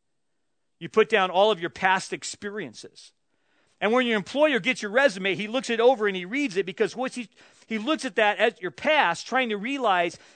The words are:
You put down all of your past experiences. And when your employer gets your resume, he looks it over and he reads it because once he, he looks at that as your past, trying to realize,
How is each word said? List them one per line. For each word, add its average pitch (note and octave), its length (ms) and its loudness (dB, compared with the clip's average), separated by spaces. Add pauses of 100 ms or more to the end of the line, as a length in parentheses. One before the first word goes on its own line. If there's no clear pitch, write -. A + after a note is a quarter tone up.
(800)
You E3+ 80 -10
put A3 220 2
down F#3+ 200 2
all G3 220 4
of F#3+ 80 -4
your E3+ 100 -6
past F#3 440 0
experiences. F#3+ 960 -12 (720)
And G#3 100 2
when B3 140 4
your A#3 100 0
employer C4 460 2
gets G3+ 200 -2
your G#3 100 -6
resume, G3 440 2
he G3+ 140 -6
looks B3 200 -4
it A3+ 120 0
over A#3 260 4
and F#3+ 80 -2
he F3+ 80 -6
reads A3+ 320 -4
it F#3+ 100 0
because F#3+ 300 -4
once B3 200 -6
he, A#3+ 120 -10 (380)
he A3+ 120 -4
looks A#3 280 -2
at A3+ 100 -8
that G#3 220 2
as A3 240 0
your F3+ 100 -8
past, A#3+ 560 0
trying B3 220 0
to G#3+ 80 -2
realize, G3+ 600 0 (180)